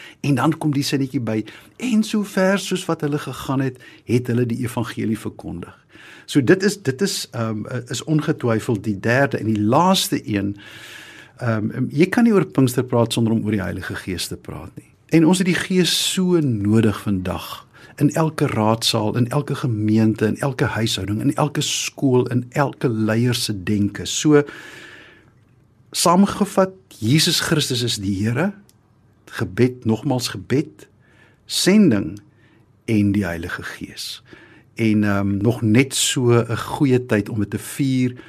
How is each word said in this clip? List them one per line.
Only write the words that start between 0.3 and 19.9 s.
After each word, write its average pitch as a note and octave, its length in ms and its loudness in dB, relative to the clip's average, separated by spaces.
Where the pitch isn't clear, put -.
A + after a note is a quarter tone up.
dan D3 200 2
kom D3+ 160 -2
die C#3 120 -2
sinnetjie C3+ 360 -4
by, A2 220 -2
"En A3 260 0
so G#3+ 200 -2
ver G3 360 0
soos F#3 260 -6
wat E3 160 -2
hulle D3 180 -2
gegaan C3+ 420 -4
het, C3 200 -4
het A#2+ 220 0
hulle B2 180 0
die A#2+ 180 -4
evangelie A2+ 560 -4
verkondig." - 640 -12
So C#3 180 2
dit F#3 200 4
is, G#3 180 0
dit B2+ 200 -4
is, - 300 -4
ehm, A2+ 340 -4
is B2+ 160 -8
ongetwyfeld B2 800 0
die G#2 160 -4
derde B2+ 380 2
en - 80 -4
die A2 160 0
laaste D3+ 640 2
een. G2+ 300 -2
Ehm, A2+ 520 -2
jy C#3+ 160 2
kan A#3 180 2
nie A#3 100 4
oor F3 120 4
Pinkster B2+ 380 2
praat A#2+ 300 2
sonder A2+ 200 2
om A2 100 0
oor G#2+ 80 -2
die G#2 100 0
Heilige F#2 340 -8
Gees F2 320 -8
te F2 100 -12
praat - 380 -14
nie. - 140 -20
En D#3+ 160 6
ons F#3 120 6
het F#3+ 80 0
die F3 100 2
Gees - 580 0
so F3+ 260 2
nodig A2 600 2
vandag F#2 680 -6
in D3 140 2
elke D#3 380 0
raadsaal, A2 720 0
in A#2+ 120 0
elke C#3+ 260 -2
gemeente, A2 720 2